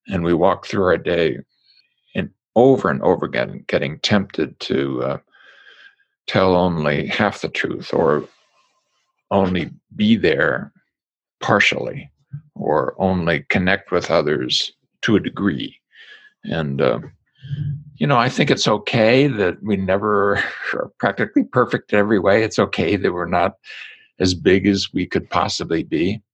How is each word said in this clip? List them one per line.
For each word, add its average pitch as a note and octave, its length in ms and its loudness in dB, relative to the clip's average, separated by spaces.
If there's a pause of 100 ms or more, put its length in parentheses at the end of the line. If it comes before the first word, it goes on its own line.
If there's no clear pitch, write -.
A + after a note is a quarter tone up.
and F#2 160 -4
we F2 100 2
walk F2 320 2
through G2 200 -2
our F2 120 4
day E2 420 -2 (760)
and G2 160 -6 (240)
over B2 340 6
and C2+ 120 -2
over - 240 2
again A#1+ 420 -4
getting D2 320 -2
tempted F#2+ 600 -2
to, C2 420 -4
uh, C2+ 140 -2 (1080)
tell F#2+ 280 4
only D#2+ 500 0
half - 360 -2
the - 80 -6
truth - 440 -6
or D2+ 340 2 (1000)
only F#2 400 0 (260)
be G#2+ 200 4
there D#2 580 0 (680)
partially - 720 0 (460)
or D2 420 -2
only F2 520 0
connect F#2+ 420 0
with - 180 -2
others D2 600 0 (320)
to A2+ 120 4
a F#2+ 40 4
degree. E2 600 -4 (640)
And, C#2+ 380 -4
uh, A#1 180 2 (1000)
you - 100 -2
know, C#3+ 100 2
I A#2+ 120 2
think C#3+ 200 0
it's - 180 0
okay A#2 600 2
that G2+ 340 -2
we G#2 160 -2
never G2+ 600 0
<laughs> - 360 -6
are - 260 -6
practically A2 440 0
perfect - 500 -2
in G#2 60 4
every G#2 180 4
way. G2 240 4
It's A2 160 -2
okay F#2+ 380 0
that F#2+ 180 0
we're F2 140 -4
not F2 300 0 (640)
as F#2 140 2
big F#2 320 2
as G2 280 0
we F2+ 120 -2
could - 240 -4
possibly E2 540 -2
be. F#2 380 -2 (120)